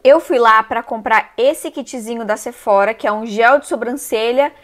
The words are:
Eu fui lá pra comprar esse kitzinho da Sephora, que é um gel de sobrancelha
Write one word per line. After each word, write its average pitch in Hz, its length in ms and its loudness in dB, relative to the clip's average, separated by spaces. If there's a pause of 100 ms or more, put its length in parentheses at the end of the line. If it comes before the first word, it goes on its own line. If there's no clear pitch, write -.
Eu 294 160 6
fui 320 200 -2
lá 220 240 4
pra 233 180 -6
comprar 220 560 -2
esse 294 320 0
kitzinho 233 560 -10
da 208 100 -2
Sephora, 214 560 -2
que 220 140 -8
é 214 60 0
um 214 120 -6
gel 233 360 2
de - 80 -10
sobrancelha 247 840 -2 (120)